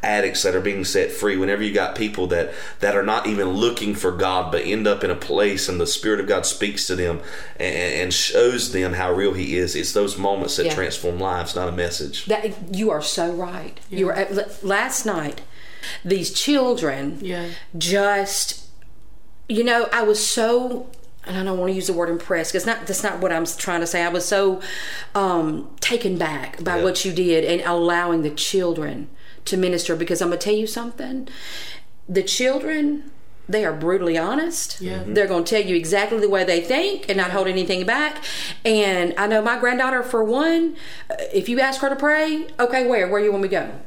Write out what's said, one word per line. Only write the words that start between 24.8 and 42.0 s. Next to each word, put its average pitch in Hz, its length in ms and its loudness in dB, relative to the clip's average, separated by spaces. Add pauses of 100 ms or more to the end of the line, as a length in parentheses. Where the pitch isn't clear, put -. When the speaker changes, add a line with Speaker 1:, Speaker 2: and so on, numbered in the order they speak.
Speaker 2:
um, 170 540 2 (140)
taken 202 360 0
back 156 460 -4
by 175 140 0
Speaker 1:
Yeah. 170 60 2
Speaker 2:
what 180 220 2
you 190 60 0
did 165 320 4
and 175 220 2
allowing 175 560 2
the 151 80 0
children 156 800 -2 (360)
to 190 120 0
minister, 175 380 2
because 170 260 0
I'm 175 80 0
gonna 175 100 0
tell 208 160 2
you 214 100 0
something. 233 600 -6 (800)
The 185 160 2
children, 294 880 0 (360)
they 208 180 2
are 160 80 0
brutally 170 440 2
honest. 285 640 -2
Speaker 3:
Yeah. 185 200 -6
Speaker 1:
Mm-hmm. 208 160 -4
Speaker 2:
They're 202 120 6
gonna 175 160 2
tell 214 180 2
you 185 140 2
exactly 196 440 2
the 208 100 4
way 190 140 4
they 175 180 4
think 349 480 0
and 190 80 2
not 180 140 2
hold 190 160 2
anything 185 380 0
back. 214 380 0 (400)
And 196 540 4
I 202 100 2
know 214 140 4
my 233 160 2
granddaughter, 247 460 2
for 240 200 2
one, 311 520 2 (360)
uh, - 40 -2 (180)
if 202 160 0
you 240 100 2
ask 269 220 2
her 277 80 2
to 277 60 0
pray, 311 500 2 (140)